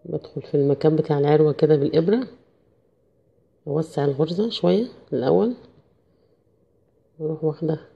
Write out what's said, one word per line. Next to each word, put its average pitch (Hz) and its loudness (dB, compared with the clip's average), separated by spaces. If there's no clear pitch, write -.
بدخل 156 -10
في - -10
المكان 143 2
بتاع 156 0
العروة 151 4
كده 156 4
بالإبرة، 165 0
أوسع 147 -4
الغرزة 160 -2
شوية 196 0
الأول، 180 2
وأروح 156 -6
واخدة 156 -2